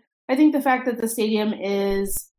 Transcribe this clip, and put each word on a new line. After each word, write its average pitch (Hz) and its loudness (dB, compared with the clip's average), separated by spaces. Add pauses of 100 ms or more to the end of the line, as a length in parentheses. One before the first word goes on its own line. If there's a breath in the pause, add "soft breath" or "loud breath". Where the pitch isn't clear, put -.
(280)
I 262 0
think 302 6
the 285 0
fact 254 0
that 233 -4
the 226 -2
stadium 214 0
is 196 -2